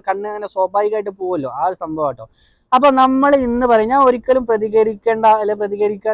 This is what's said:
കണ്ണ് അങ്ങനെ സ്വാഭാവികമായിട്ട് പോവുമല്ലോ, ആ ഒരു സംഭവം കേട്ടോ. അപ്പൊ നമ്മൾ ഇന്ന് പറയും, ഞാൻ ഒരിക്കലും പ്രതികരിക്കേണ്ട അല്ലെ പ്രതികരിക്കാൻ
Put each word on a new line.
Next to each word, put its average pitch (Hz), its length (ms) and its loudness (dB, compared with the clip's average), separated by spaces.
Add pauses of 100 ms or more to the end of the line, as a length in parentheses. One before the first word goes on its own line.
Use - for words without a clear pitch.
കണ്ണ് 202 220 -4
അങ്ങനെ 208 220 -10
സ്വാഭാവികമായിട്ട് 202 680 -2
പോവുമല്ലോ, 180 300 -4 (100)
ആ 151 100 -2
ഒരു 185 140 -8
സംഭവം 156 280 -4
കേട്ടോ. - 140 -14 (500)
അപ്പൊ 262 120 4 (140)
നമ്മൾ 269 300 2 (160)
ഇന്ന് 240 240 -2
പറയും, 220 220 2
ഞാൻ 277 160 4
ഒരിക്കലും 247 400 0
പ്രതികരിക്കേണ്ട 220 760 0 (160)
അല്ലെ 208 200 -2
പ്രതികരിക്കാൻ 208 520 -2